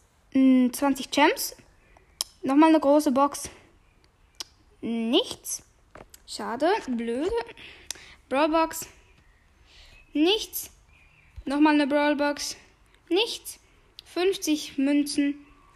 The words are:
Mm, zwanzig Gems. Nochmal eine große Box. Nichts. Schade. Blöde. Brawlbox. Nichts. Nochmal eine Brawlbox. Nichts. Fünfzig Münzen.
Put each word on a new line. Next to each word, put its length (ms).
Mm, 380
zwanzig 400
Gems. 440
Nochmal 280
eine 100
große 320
Box. 380
Nichts. 840
Schade. 440
Blöde. 440
Brawlbox. 580
Nichts. 580
Nochmal 300
eine 120
Brawlbox. 680
Nichts. 500
Fünfzig 720
Münzen. 680